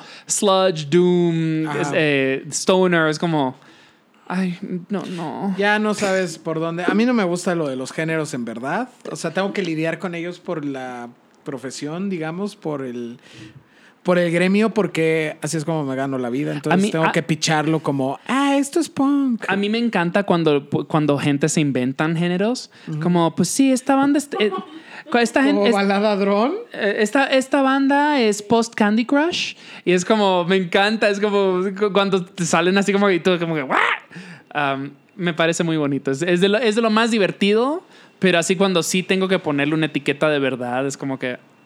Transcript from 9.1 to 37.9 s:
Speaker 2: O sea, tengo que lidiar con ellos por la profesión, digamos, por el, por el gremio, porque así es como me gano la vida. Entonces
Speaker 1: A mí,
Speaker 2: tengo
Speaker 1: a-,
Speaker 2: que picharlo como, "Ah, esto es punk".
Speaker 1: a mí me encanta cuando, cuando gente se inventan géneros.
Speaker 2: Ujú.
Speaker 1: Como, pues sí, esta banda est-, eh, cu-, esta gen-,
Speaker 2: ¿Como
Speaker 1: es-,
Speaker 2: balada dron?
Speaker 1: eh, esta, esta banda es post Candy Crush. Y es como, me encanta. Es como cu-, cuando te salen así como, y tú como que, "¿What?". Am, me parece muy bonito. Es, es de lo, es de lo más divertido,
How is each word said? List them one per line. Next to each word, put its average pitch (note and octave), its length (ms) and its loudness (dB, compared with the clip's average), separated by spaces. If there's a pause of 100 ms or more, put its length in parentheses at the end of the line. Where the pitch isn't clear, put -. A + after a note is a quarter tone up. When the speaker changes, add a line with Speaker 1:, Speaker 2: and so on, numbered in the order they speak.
Speaker 2:
O - 40 -8
sea, E3 180 -6
tengo G3 180 -2
que G3+ 120 -4
lidiar D#3+ 360 -4
con F3 160 -8
ellos E3+ 240 -10
por D#3+ 240 -8
la B2+ 460 -8 (340)
profesión, D3 680 -8
digamos, F3+ 460 -6
por D3 280 -8
el, A#2+ 360 -10 (840)
por F3+ 160 2
el F3 140 2
gremio, F#3+ 420 2
porque D#3+ 680 0
así D#3 160 -4
es D3 80 -4
como D#3+ 180 -2
me C3+ 120 -4
gano C3+ 220 -2
la B2 120 -4
vida. D3 240 -2
Entonces D3+ 280 0
Speaker 1:
A - 0 -
mí, G#3 80 0
Speaker 2:
tengo E3 160 -2
Speaker 1:
a-, G#3 60 0
Speaker 2:
que E3+ 100 -2
picharlo D#3 600 0
como, C#3 360 -2 (100)
"Ah, C#4 300 0
esto C#4 220 -2
es D4+ 100 -2
punk". C4+ 580 0
Speaker 1:
a F#3+ 100 0
mí G3+ 120 0
me A3 80 0
encanta G3+ 460 0
cuando, D#3 460 2 (180)
cuando D3 300 2
gente C#3+ 320 0
se E3 100 0
inventan C#3 560 0
géneros. F#3 560 -2 (160)
Speaker 2:
Ujú. D#3 140 -6
Speaker 1:
Como, E3+ 340 2
pues F3+ 140 0
sí, C4+ 240 2
esta C4+ 220 0
banda C#4 240 4
est-, - 200 -6
eh, - 120 2 (600)
cu-, B3 60 2
esta A#3 260 2
gen-, C#4+ 120 4
Speaker 2:
¿Como D4+ 120 4
Speaker 1:
es-, A#3 60 4
Speaker 2:
balada G3+ 420 2
dron? G3+ 380 0 (180)
Speaker 1:
eh, G3+ 280 -2
esta, C4 280 2
esta C4 340 2
banda C#4 600 2
es G#3 200 2
post A#3 320 0
Candy G#3+ 320 2
Crush. D4+ 500 0 (300)
Y F3 60 2
es F3+ 140 2
como, F#3+ 400 2
me F#3 100 2
encanta. G3+ 540 2
Es G3+ 100 0
como G3 400 2 (180)
cu-, G#3 140 0
cuando G3 340 2
te - 200 -6
salen F3+ 320 4
así G3 160 2
como, G3+ 160 4
y F3 100 2
tú F3+ 200 2
como E3 160 -2
que, C#3+ 80 -2
"¿What?". C3+ 140 -2 (760)
Am, C#3 380 -4 (240)
me E3+ 180 -2
parece E3 300 2
muy D#3+ 140 0
bonito. C#3 340 0
Es, C3+ 100 -2
es F3 200 2
de G3 80 6
lo, G3+ 80 4
es A3 180 0
de A#3 60 2
lo A3+ 80 2
más A3 200 2
divertido, G#3+ 720 2 (360)